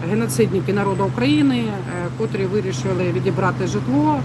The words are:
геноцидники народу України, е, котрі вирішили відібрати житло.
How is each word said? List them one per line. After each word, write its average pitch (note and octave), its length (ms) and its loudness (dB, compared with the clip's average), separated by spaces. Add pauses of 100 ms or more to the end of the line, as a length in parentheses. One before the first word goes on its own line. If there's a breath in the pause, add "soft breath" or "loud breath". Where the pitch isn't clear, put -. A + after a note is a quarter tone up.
(100)
геноцидники G3+ 600 2
народу G3 320 0
України, C4+ 540 2
е, A3+ 140 -2 (460)
котрі G3+ 280 -2
вирішили F#3 680 -2
відібрати F#3 540 0
житло. C#4 580 2